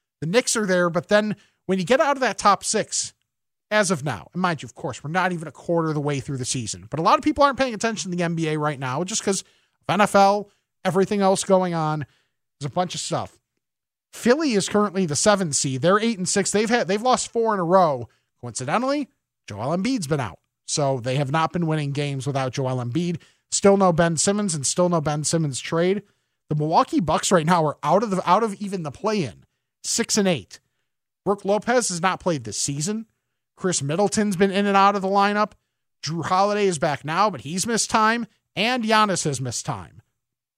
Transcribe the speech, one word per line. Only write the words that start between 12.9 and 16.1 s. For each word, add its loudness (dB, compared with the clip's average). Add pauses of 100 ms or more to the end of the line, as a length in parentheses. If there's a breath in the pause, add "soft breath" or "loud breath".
of -8
stuff. -8 (720)
Philly 2
is 0
currently 0
the -2
seventh 2
seed. -2
They're 4
eight -2